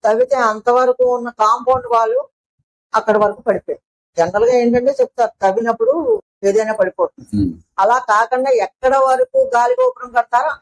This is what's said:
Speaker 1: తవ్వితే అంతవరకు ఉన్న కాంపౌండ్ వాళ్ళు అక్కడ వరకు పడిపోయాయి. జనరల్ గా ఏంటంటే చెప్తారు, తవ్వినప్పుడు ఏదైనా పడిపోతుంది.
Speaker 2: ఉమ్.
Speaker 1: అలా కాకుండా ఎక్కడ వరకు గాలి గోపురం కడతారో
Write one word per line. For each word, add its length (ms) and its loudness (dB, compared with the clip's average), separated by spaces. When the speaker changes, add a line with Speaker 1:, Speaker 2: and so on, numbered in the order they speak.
Speaker 1:
తవ్వితే 320 0
అంతవరకు 800 0
ఉన్న 140 -8
కాంపౌండ్ 560 0
వాళ్ళు 420 0
అక్కడ 220 0
వరకు 260 0
పడిపోయాయి. 380 -4
జనరల్ 260 0
గా 80 2
ఏంటంటే 380 0
చెప్తారు, 300 -2
తవ్వినప్పుడు 800 0
ఏదైనా 280 0
పడిపోతుంది. 720 -4
Speaker 2:
ఉమ్. 200 -6
Speaker 1:
అలా 200 2
కాకుండా 520 0
ఎక్కడ 460 0
వరకు 580 2
గాలి 280 2
గోపురం 280 -2
కడతారో 400 0